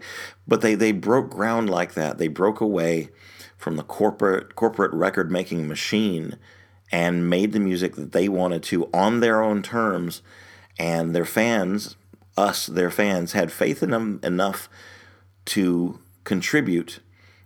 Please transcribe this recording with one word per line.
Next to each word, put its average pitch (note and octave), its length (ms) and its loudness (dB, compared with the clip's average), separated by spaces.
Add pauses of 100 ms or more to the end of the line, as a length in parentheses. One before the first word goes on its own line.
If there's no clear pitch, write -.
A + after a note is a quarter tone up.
(480)
But A2+ 140 2
they, A2 120 4
they A2 180 4
broke G#2+ 380 0
ground A2+ 400 -2
like F2 240 -2
that. D#2 240 -2
They E2+ 100 0
broke F#2 320 0
away E2+ 500 0 (480)
from E2 180 -4
the D2+ 80 -4
corporate, - 720 0
corporate G#2+ 360 2
record-making F2 760 0
machine E2+ 720 -2 (540)
and F2 380 2
made F#2+ 220 2
the G#2+ 80 0
music F#2 360 0
that D2 160 -10
they F#2 160 2
wanted F2+ 360 0
to F2 280 -2
on G#2 280 4
their A2+ 220 4
own G#2+ 200 2
terms. F#2 640 -2 (560)
And E2 360 0
their E2+ 100 0
fans, G#2+ 720 -2 (400)
us, G2 300 2
their F2 240 0
fans, F#2 440 0
had F2 180 0
faith C#3 320 -2
in D#3 80 0
them A2+ 320 -2
enough F#2 440 -2 (760)
to F2+ 560 0 (240)
contribute, F#2+ 760 -2 (460)